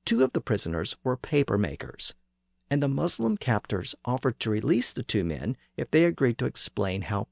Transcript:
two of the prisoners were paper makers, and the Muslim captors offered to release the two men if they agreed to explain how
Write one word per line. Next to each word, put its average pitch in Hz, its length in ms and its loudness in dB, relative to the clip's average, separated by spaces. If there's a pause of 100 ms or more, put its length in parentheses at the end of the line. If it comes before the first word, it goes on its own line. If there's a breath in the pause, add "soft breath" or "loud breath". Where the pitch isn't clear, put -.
two 233 180 4
of 131 120 4
the - 60 0
prisoners 85 640 -2
were 127 140 -2
paper 139 400 0
makers, - 580 -4 (560)
and 143 120 2
the 139 60 2
Muslim 180 500 0
captors - 560 -2 (100)
offered 127 340 0
to 113 120 -2
release 139 420 2
the - 100 -6
two 98 220 0
men 80 320 -2 (220 soft breath)
if - 120 -4
they 165 140 6
agreed 139 320 2
to 127 80 -2
explain 98 580 -2
how 101 300 -2